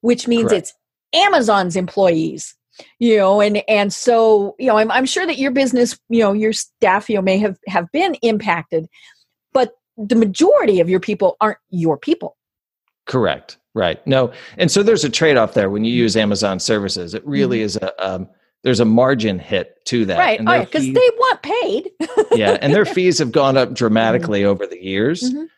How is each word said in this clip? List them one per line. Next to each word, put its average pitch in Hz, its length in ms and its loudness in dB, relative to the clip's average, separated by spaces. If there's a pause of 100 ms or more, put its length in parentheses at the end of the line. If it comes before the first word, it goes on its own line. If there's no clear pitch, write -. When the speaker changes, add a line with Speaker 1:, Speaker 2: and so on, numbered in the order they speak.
Speaker 1:
which 240 260 -2
means 233 220 0
Speaker 2:
Correct. 185 180 -2
Speaker 1:
it's - 580 -4
Amazon's 214 480 2
employees, 170 800 -2 (460)
you 233 160 4
know, 202 240 4
and, 208 280 0
and 202 240 2
so, 220 680 2
you 262 60 -2
know, 214 120 4
I'm, 220 140 0
I'm 254 120 2
sure 359 220 -4
that 320 120 -4
your 269 120 0
business, 247 480 0 (100)
you 233 120 2
know, 202 120 2
your 214 200 0
staff, - 580 -2
you 214 60 0
know, 190 60 0
may 190 160 0
have, 208 280 -2
have 180 240 -4
been 339 320 -2
impacted, 170 640 -2 (680)
but 240 200 0 (240)
the 214 180 -4
majority 226 640 2
of 170 100 2
your 185 120 0
people 202 400 -2
aren't 214 180 -2 (120)
your 165 280 0
people. - 380 -6 (720)
Speaker 2:
Correct. 95 520 -2 (160)
Right. 110 320 -2
No. 131 260 0 (260)
And 180 120 2
so 202 140 2
there's 202 200 2
a 143 60 -2
trade-off 131 440 2
there 98 160 0
when 104 120 -4
you 113 100 0
Speaker 1:
Mm-hmm. 120 100 2
Speaker 2:
use 110 140 0
Amazon 104 440 -2
services. 95 540 -4
It 110 120 -12
really 139 320 -2
Speaker 1:
Mm-hmm. 110 60 -4
Speaker 2:
is 101 120 -6
a, 95 320 -6
um, 92 200 -8 (340)
there's 123 180 0
a 120 40 4
margin 113 540 2
hit - 380 -6 (100)
to 120 200 -2
that. 90 120 -4
Speaker 1:
Right. 220 200 0
Speaker 2:
And 113 100 -6
Speaker 1:
Oh, - 40 4
Speaker 2:
their - 80 2
Speaker 1:
yeah, - 60 -6
'cause 302 160 -4
Speaker 2:
fee-, 262 100 -4
Speaker 1:
they 508 240 4
want 494 260 -2
paid. 370 480 -4 (220)
<laughs> 440 200 0
Speaker 2:
yeah, 98 280 2
and 143 140 2
their 208 100 4
fees 180 340 0
have 127 140 -2
gone 135 240 2
up 127 180 0
dramatically 110 680 0
Speaker 1:
Mm-hmm. 101 80 2
Speaker 2:
over 98 160 -2
the 90 160 -12
years. 104 400 -2
Speaker 1:
Mm-hmm. 262 220 -4 (140)